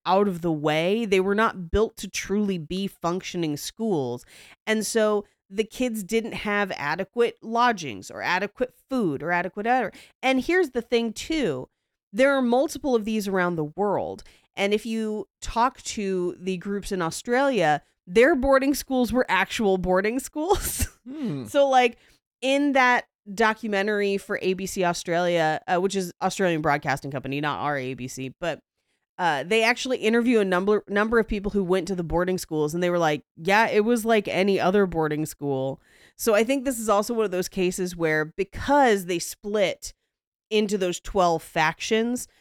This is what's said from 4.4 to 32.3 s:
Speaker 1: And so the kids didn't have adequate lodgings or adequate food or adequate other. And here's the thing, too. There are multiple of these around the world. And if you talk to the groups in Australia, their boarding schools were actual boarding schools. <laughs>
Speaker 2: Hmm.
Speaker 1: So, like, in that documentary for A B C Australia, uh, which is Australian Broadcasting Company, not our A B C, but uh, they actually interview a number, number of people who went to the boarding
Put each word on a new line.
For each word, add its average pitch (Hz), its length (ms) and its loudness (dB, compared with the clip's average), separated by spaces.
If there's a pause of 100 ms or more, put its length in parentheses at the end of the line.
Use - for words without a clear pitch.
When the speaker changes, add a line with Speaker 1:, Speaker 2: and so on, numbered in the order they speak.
Speaker 1:
And 220 180 0
so 214 380 2 (260)
the 196 140 -6
kids 220 400 -4
didn't 226 300 -2
have 208 420 -2
adequate 190 640 -2
lodgings 208 720 -2
or 101 100 -10
adequate 185 520 -2 (160)
food 165 340 0
or 170 80 -4
adequate 185 360 -2
other. 247 260 0 (280)
And 262 200 2
here's 339 300 2
the 233 100 -2
thing, 233 320 -2
too. 196 560 -4 (420)
There 262 240 4
are 269 60 2
multiple 254 520 0
of 214 120 0
these 214 240 -2
around 180 260 0
the 156 80 -2
world. 151 600 -4 (320)
And 202 180 0
if 214 120 0
you 220 440 -4 (120)
talk 247 420 0
to 190 540 -4
the 180 200 -4
groups 202 340 -6
in 185 100 -2
Australia, 196 800 0 (240)
their 240 300 6
boarding 269 380 4
schools 247 400 0
were 254 160 2
actual 190 480 2
boarding 190 420 0
schools. - 720 -2
<laughs> - 40 -20 (120)
Speaker 2:
Hmm. 208 360 -6
Speaker 1:
So, 277 220 4
like, 247 300 4 (440)
in 277 320 2
that 247 320 4 (280)
documentary 208 840 0
for - 240 -6
A 185 100 0
B 185 140 -6
C 185 160 -2
Australia, 170 840 0
uh, 180 120 2
which 196 160 0
is 180 260 -4
Australian 180 400 0
Broadcasting 147 480 0
Company, 135 320 -6
not 143 180 -4
our 143 160 -2
A 127 200 -6
B 123 120 -10
C, 131 320 -10
but 160 220 -6 (600)
uh, 147 220 0
they 220 200 2
actually 247 360 0
interview 226 400 4
a 202 60 2
number, 190 420 2
number 214 320 2
of 214 80 2
people 202 240 -4
who 202 120 0
went 180 240 0
to 196 60 -4
the 175 100 -4
boarding 175 360 0